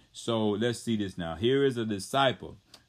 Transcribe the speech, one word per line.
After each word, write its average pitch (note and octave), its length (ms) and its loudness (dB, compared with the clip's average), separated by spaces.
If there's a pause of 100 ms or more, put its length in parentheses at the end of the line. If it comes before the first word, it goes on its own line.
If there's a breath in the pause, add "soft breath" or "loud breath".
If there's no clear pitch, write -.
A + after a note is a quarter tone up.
(100)
So A2 400 0
let's A2+ 300 0
see A#2 160 -2
this G2+ 220 -4
now. E2 180 -4
Here B2+ 280 4
is C3+ 120 2
a A#2 80 -2
disciple, A2 720 -2 (320 loud breath)